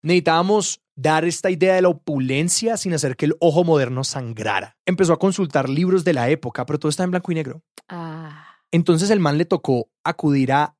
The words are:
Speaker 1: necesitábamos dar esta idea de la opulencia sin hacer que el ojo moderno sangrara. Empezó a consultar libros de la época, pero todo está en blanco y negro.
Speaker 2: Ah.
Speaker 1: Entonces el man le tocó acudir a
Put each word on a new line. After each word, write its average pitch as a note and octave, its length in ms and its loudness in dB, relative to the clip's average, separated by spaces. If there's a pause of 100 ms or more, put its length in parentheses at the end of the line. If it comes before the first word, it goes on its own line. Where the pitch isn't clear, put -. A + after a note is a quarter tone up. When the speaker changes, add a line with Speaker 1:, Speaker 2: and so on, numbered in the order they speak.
Speaker 1:
necesitábamos F3+ 760 0 (160)
dar D#3 280 2
esta F3 260 -2
idea F#3 240 2
de F#3 80 2
la F3+ 80 4
opulencia D3+ 840 -2
sin F#3 180 -6
hacer C3+ 220 -4
que D3+ 100 -2
el D#3 120 0
ojo E3+ 240 4
moderno C3+ 400 2
sangrara. A2 720 -6 (100)
Empezó F3+ 260 2
a D#3+ 80 2
consultar E3 480 0
libros F3+ 340 0
de E3+ 120 0
la B2 160 0
época, B2 360 -4
pero D3 140 -4
todo D#3 80 -2
está E3 160 -2
en F3+ 80 -2
blanco F3+ 180 -4
y E3 60 -2
negro. D#3+ 260 -8 (260)
Speaker 2:
Ah. D#3+ 560 -14 (280)
Speaker 1:
Entonces F3 380 2
el G#3 100 4
man D3 180 2
le F3 60 2
tocó C3+ 440 -2 (140)
acudir C#3+ 480 0
a C#3+ 300 0